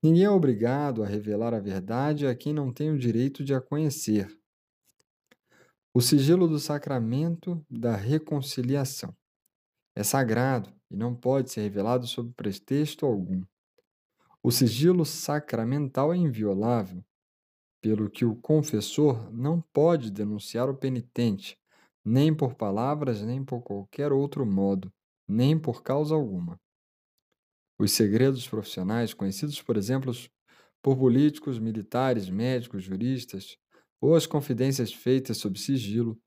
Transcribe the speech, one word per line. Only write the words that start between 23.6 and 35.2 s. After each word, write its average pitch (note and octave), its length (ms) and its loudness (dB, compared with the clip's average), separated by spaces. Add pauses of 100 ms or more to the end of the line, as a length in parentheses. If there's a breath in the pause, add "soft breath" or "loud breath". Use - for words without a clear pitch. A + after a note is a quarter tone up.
qualquer A2 500 -6
outro C#3 320 0
modo, G2 480 0 (340)
nem C3 320 2
por C3+ 240 -4
causa D3+ 320 0
alguma. F#2+ 460 -4 (1160)
Os G#2 140 2
segredos A#2+ 540 2
profissionais, G#2+ 680 -4
conhecidos, G2+ 480 -6
por A2 160 0
exemplo, B2+ 340 -2 (680 soft breath)
por C3+ 160 4
políticos, C3+ 600 4
militares, A2+ 680 0
médicos, A#2 560 -4
juristas, G2+ 720 -6 (440 soft breath)
ou D3 140 6
as D#3+ 120 4
confidências C3+ 640 -2
feitas C3 460 0